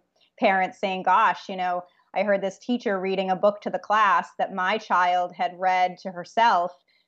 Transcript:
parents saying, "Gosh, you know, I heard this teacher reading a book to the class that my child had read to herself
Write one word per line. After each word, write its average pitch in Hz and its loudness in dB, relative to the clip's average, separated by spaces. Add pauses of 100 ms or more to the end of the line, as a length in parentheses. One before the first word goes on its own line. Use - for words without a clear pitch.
(380)
parents 190 0
saying, 190 -4
"Gosh, 196 2
you 190 -8
know, 180 -4 (300)
I 185 0
heard 202 0
this 190 -6
teacher 233 -4
reading 190 -2
a 185 0
book 208 0
to 214 -8
the 185 -4
class 196 2
that - -4
my 190 -2
child 180 0
had 175 -6
read 185 0
to 190 -10
herself 180 0 (320)